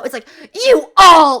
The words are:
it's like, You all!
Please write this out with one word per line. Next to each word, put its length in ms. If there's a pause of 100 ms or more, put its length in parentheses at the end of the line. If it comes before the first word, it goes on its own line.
it's 100
like, 120 (280)
You 420
all! 440